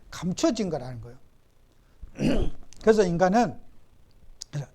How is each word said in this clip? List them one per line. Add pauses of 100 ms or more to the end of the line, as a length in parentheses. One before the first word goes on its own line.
(100)
감춰진
거라는
거예요. (960)
<clears throat> (300)
그래서
인간은, (1160)